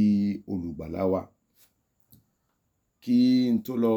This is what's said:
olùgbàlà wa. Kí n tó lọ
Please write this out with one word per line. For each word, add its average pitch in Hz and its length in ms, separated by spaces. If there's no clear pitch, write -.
olùgbàlà 85 640
wa. 92 160
Kí 123 120
n 120 160
tó 127 140
lọ 117 220